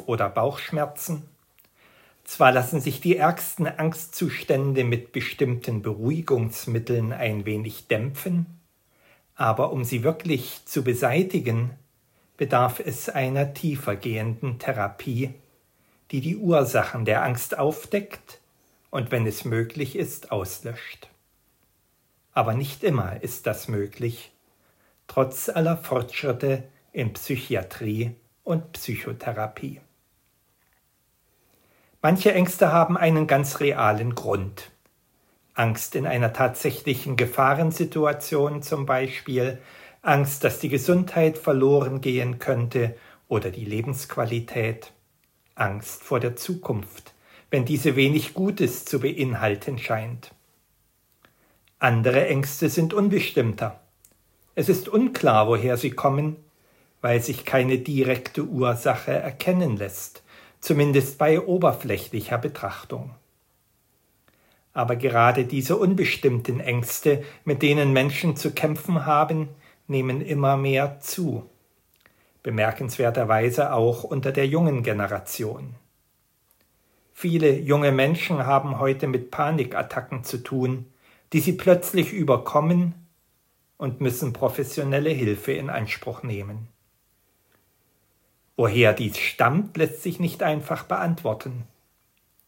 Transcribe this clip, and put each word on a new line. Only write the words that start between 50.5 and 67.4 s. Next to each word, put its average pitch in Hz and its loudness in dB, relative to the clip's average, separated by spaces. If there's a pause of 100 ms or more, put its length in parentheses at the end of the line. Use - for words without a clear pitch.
Andere 123 4
Ängste 139 0
sind 160 0
unbestimmter. 131 0 (760)
Es 151 0
ist - 2
unklar, 156 4
woher 120 2
sie 123 -2
kommen, 147 0 (640)
weil 120 2
sich - -6
keine 131 2
direkte 131 0
Ursache 127 0
erkennen 147 0
lässt, - -10 (380)
zumindest 143 4
bei 156 6
oberflächlicher 123 0
Betrachtung. - -8 (1600)
Aber 120 0
gerade 123 4
diese 135 0
unbestimmten 143 2
Ängste, 139 0 (220)